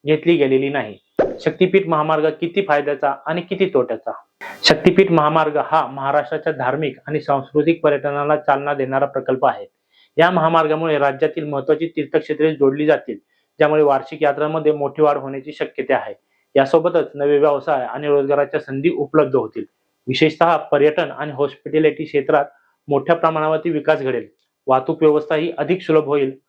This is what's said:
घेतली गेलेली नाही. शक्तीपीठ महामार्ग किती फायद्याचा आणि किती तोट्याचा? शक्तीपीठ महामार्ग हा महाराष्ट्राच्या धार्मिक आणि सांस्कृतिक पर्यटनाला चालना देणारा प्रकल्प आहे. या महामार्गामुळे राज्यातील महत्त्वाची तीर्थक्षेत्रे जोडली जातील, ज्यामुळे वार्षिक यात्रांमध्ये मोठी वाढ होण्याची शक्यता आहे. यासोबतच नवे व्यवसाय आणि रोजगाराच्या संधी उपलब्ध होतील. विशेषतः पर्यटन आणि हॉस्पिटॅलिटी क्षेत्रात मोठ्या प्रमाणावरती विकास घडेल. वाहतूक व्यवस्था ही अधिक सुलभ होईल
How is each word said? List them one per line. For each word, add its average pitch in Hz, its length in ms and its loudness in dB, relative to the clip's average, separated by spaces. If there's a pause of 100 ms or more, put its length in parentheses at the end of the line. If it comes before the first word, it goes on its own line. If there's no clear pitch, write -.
घेतली 156 320 2
गेलेली 135 320 2
नाही. 117 280 -6 (440)
शक्तीपीठ 185 480 0
महामार्ग 156 400 0 (120)
किती 170 280 -4
फायद्याचा 143 460 0 (120)
आणि 160 140 -4
किती 180 340 -4
तोट्याचा? 117 380 -2 (520)
शक्तीपीठ 180 480 4
महामार्ग 156 520 2
हा 156 220 0
महाराष्ट्राच्या 143 680 -2
धार्मिक 135 440 -4 (100)
आणि 147 140 -4
सांस्कृतिक 147 600 0
पर्यटनाला 143 540 0
चालना 143 380 0
देणारा 135 320 0
प्रकल्प 131 400 -2
आहे. - 200 -2 (500)
या 170 140 4
महामार्गामुळे 160 680 0
राज्यातील 143 500 -2
महत्त्वाची 151 480 -2
तीर्थक्षेत्रे 151 580 -2
जोडली 139 320 0
जातील, 127 320 0 (420)
ज्यामुळे 151 220 4
वार्षिक 139 400 0
यात्रांमध्ये 151 500 0
मोठी 143 300 -2
वाढ 143 140 4
होण्याची 135 360 -10
शक्यता 135 440 -4
आहे. 104 180 -6 (400)
यासोबतच 160 600 2
नवे 143 240 2
व्यवसाय 143 460 0
आणि 123 220 -8
रोजगाराच्या 143 540 2
संधी 139 300 -2
उपलब्ध 143 460 0
होतील. 110 280 -4 (420)
विशेषतः 160 500 2 (140)
पर्यटन 151 400 2
आणि 143 220 -10
हॉस्पिटॅलिटी 147 720 -2
क्षेत्रात 147 400 0 (440)
मोठ्या 143 280 2
प्रमाणावरती 160 540 0
विकास 151 320 0
घडेल. 123 240 -4 (400)
वाहतूक 135 360 0
व्यवस्था 151 340 2
ही 165 220 -2
अधिक 165 240 -2
सुलभ 156 240 0
होईल 139 240 0 (180)